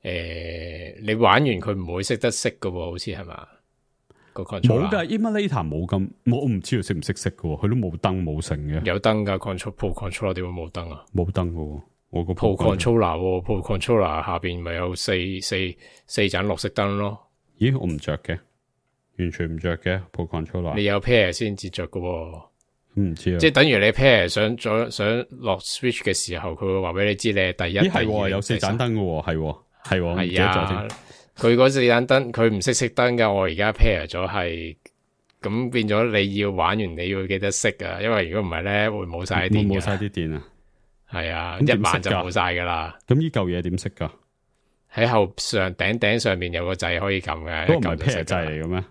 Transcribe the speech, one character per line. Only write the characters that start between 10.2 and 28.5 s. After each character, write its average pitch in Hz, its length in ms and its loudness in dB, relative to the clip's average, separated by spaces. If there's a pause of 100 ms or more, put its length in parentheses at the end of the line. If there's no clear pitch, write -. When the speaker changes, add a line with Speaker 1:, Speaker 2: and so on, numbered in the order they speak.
Speaker 1:
點 92 100 -6
會 90 60 -6
冇 85 200 -8
燈 85 220 -10
啊？ 73 120 -16 (100)
Speaker 2:
冇 87 180 2
燈 87 180 0
㗎 85 40 -8
喎， 73 280 -8 (280)
我 85 140 -2
個 90 100 -4
Speaker 1:
Pro 101 220 2
Speaker 2:
Pro 95 200 2
Controller - 20 -4
Speaker 1:
Controller 92 400 2
喎， 92 260 0
Pro 98 340 -2
Controller 85 480 2
下 87 120 -2
邊 87 240 -4
咪 85 120 -6
有 90 200 -4
四， - 180 -4 (280)
四， 95 160 -4 (500)
四 - 220 -2
盞 95 180 0
綠 98 100 0
色 104 120 -4
燈 101 280 0
咯。 101 220 -4 (400)
Speaker 2:
咦， 131 180 4
我 113 100 -4
唔 80 120 -2
着 73 200 -4
嘅， 85 200 -6 (800)
完 90 140 -2
全 82 200 -4
唔 82 60 -6
着 85 200 -2
嘅， 92 220 -2 (120)
Pro 85 160 -6
Controller。 85 480 -6
Speaker 1:
你 104 80 0
有 101 160 2
pair 104 320 4
先 104 240 -4
至 95 140 -10
着 90 180 -8
㗎 - 100 -8
喎。 82 440 -6 (580)
Speaker 2:
唔 92 140 2
知 90 200 0
啊。 87 40 0
Speaker 1:
即 156 100 6
係 151 40 2
等 139 160 6
於 127 80 4
你 101 100 6
pair 113 420 6
想 107 280 0
咗， 113 340 0
想 113 400 -2
落 120 280 -4
Switch - 460 -4
嘅 98 100 2
時 87 240 -4
候， 82 140 -6
佢 78 80 -8
會 95 200 0
話 87 120 -4
俾 95 140 0
你 104 100 2
知 110 160 0
你 98 80 2
係 92 120 2 (140)
第 85 80 -2
一、 98 60 2
Speaker 2:
咦， 190 100 4
係 139 140 2
喎， - 20 0
Speaker 1:
第 107 160 0
二、 98 80 0
Speaker 2:
有 98 100 0
四 110 180 0